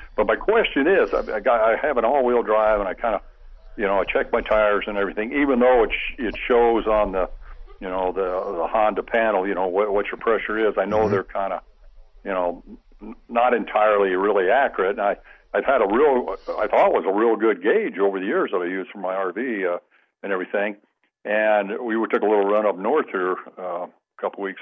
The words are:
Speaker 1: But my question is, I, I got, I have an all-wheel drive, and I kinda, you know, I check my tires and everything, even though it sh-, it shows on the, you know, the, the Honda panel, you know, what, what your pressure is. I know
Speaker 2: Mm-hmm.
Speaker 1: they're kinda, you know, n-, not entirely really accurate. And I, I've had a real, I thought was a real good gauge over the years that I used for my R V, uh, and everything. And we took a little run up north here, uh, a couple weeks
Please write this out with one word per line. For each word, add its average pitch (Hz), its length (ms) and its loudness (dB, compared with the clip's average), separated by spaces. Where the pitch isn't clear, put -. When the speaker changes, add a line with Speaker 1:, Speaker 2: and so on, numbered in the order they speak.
Speaker 1:
But 104 120 0
my - 100 2
question 190 500 2
is, 160 280 4
I, - 220 -2
I 104 40 -4
got, 117 220 2
I 110 140 4
have 139 200 -2
an 110 80 0
all-wheel 123 380 2
drive, 107 380 2
and 98 80 -2
I 90 40 -6
kinda, 107 300 -4
you 110 80 -4
know, 98 140 2
I 87 40 2
check - 260 -2
my 117 120 0
tires 104 440 2
and 104 120 -6
everything, 104 340 -4
even 139 280 2
though 123 240 6
it 101 60 -4
sh-, - 280 -6
it 104 180 -6
shows 117 400 2
on 107 260 2
the, 92 180 -2
you 95 80 -10
know, 92 240 -2
the, 92 460 -4
the 82 80 -4
Honda 107 360 0
panel, 110 460 0
you 95 60 -2
know, 92 140 -2
what, 101 240 0
what 101 160 0
your - 100 -10
pressure 110 500 0
is. 98 80 0
I 95 80 2
know 104 140 -2
Speaker 2:
Mm-hmm. 107 140 2
Speaker 1:
they're 95 120 0
kinda, 98 380 -6
you 101 60 -8
know, 90 320 -2
n-, 110 160 -16
not 120 260 2
entirely 104 600 2
really 98 360 2
accurate. 113 480 2
And - 20 -4
I, 101 160 0
I've 104 100 0
had 135 160 2
a 104 60 2
real, 123 500 2
I 107 80 -2
thought 165 240 4
was 101 160 0
a 95 40 0
real 113 240 2
good 101 260 0
gauge 135 360 0
over 98 220 0
the 95 60 -6
years 151 260 -2
that 95 60 -2
I 90 80 -4
used 92 240 -8
for 107 80 -18
my 92 160 -6
R 95 180 -4
V, 107 340 -4
uh, 87 120 -2
and 98 100 -6
everything. 101 440 -4
And 107 560 0
we 113 160 -4
took 110 140 -2
a 101 40 0
little 104 180 4
run 104 220 2
up 95 100 0
north 127 340 -2
here, 92 260 -2
uh, 90 280 -8
a - 340 -20
couple 98 240 -8
weeks 95 180 -8